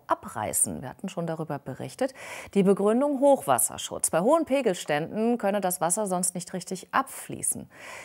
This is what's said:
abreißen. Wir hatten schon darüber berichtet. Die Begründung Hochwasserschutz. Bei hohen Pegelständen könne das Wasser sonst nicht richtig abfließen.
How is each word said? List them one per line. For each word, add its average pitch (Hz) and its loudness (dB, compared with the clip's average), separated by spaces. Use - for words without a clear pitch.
abreißen. 104 -2
Wir 127 -10
hatten - -10
schon 170 -6
darüber 160 -4
berichtet. 135 -6
Die 196 6
Begründung 214 4
Hochwasserschutz. 254 2
Bei 160 2
hohen 294 4
Pegelständen 220 0
könne 202 0
das 180 -2
Wasser 175 0
sonst 185 0
nicht - -10
richtig - -6
abfließen. - -4